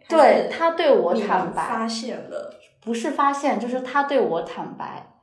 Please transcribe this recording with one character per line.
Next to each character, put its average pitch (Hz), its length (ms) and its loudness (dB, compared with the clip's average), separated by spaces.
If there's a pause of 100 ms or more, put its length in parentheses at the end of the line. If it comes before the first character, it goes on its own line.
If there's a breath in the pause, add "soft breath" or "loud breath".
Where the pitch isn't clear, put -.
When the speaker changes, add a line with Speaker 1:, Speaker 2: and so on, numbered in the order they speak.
Speaker 1:
对， 330 100 2
Speaker 2:
还 269 260 8
是 - 60 -4
Speaker 1:
他 330 220 0
对 311 260 4
我 175 160 2
坦 214 140 -2
白。 185 100 0
Speaker 2:
你 185 60 0
们 170 100 -6
发 226 320 -4
现 220 320 -8 (120)
了？ - 240 -12 (280)
Speaker 1:
不 226 120 -6
是 226 180 -2
发 285 220 0
现， 240 260 -2
就 240 80 -4
是 254 140 -4
他 277 220 0
对 277 180 0
我 165 220 0
坦 - 340 -12
白。 - 340 -14 (120)